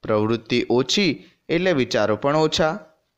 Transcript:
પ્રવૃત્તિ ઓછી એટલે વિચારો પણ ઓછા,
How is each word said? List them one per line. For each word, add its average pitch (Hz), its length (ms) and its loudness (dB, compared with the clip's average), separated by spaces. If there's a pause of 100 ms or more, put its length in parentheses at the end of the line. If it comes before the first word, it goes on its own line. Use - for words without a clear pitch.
પ્રવૃત્તિ 110 680 -2
ઓછી 131 540 0 (240)
એટલે 180 240 0
વિચારો 120 440 0
પણ 143 200 -2
ઓછા, 156 420 0 (400)